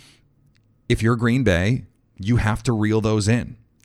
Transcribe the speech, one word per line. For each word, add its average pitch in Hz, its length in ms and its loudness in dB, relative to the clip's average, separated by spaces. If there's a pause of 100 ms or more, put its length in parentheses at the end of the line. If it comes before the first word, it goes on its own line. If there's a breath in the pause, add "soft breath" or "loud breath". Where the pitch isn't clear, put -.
(880 loud breath)
if 113 140 0
you're 117 140 2
Green 120 280 0
Bay, 98 420 0 (340)
you 110 180 0
have 107 260 -2
to 127 80 -2
reel 107 300 0
those 107 260 0
in. 117 300 -2 (280)